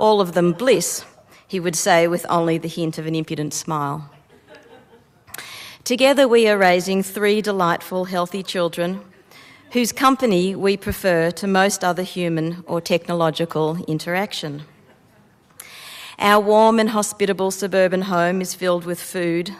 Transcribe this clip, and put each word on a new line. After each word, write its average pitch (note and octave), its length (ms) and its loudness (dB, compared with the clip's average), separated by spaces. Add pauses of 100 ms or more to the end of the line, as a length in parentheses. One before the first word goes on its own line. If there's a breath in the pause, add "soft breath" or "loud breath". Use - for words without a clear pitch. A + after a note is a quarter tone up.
"All G#3+ 200 4
of F3 120 0
them F3 200 2
bliss," A3+ 520 0 (420 soft breath)
he F#3+ 140 -6
would E3 160 -4
say E3+ 320 4
with E3+ 200 -2
only E3 300 2
the E3 80 -6
hint E3 320 -6
of D#3 80 -8
an D#3+ 80 -4
impudent D3+ 400 -4
smile. D3+ 560 -6 (1700 loud breath)
Together C4 460 4
we A#3 180 6
are G#3 120 4
raising F#3 440 4
three G#3 380 0
delightful, F#3 640 -2
healthy F#3 400 -4
children F3 560 -4 (720 loud breath)
whose A#3+ 200 0
company A3 600 2
we G3 220 0
prefer F3 540 0
to G3 180 -6
most G3 340 2
other F3+ 200 -2
human E3+ 640 -4
or E3 140 -4
technological E3+ 1080 -2
interaction. D#3 720 -6 (1600 loud breath)
Our G#3 220 6
warm A3 380 6
and G#3+ 120 2
hospitable G3 600 -2
suburban F#3+ 520 0
home F#3 400 0
is F3+ 120 -8
filled F3 300 -2
with F3 160 -8
food, F3 600 -4